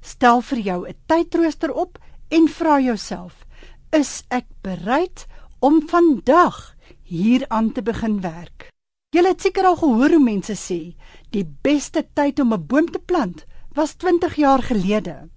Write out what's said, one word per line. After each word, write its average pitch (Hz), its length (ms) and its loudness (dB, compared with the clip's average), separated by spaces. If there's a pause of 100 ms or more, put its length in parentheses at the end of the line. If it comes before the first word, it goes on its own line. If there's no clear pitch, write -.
Stel 247 400 2
vir 240 180 -6
jou 185 280 -6
'n 180 60 -14 (140)
tydrooster 330 640 0
op 339 240 -6 (320)
en 330 180 4
vra 302 320 2
jouself, 202 540 -4 (580)
"Is - 380 0
ek 247 160 -4 (160)
bereid 202 640 -4 (340)
om 302 300 4
vandag 320 880 2 (280)
hieraan 220 680 0
te 247 100 -6
begin 214 400 -4
werk?" 170 500 -12 (400)
Julle 349 160 4
het 370 140 0
seker 381 240 0
al 359 100 4
gehoor 269 340 4
hoe 330 140 6
mense 214 300 -2
sê, 175 420 -8 (360)
"Die 202 140 -2 (160)
beste 294 520 -2
tyd 294 260 0
om 240 140 2
'n 170 140 -6
boom 311 240 0
te - 80 -8
plant 254 460 -4 (280)
was 294 220 -2
twintig 349 400 0
jaar 269 280 4
gelede." 190 720 -2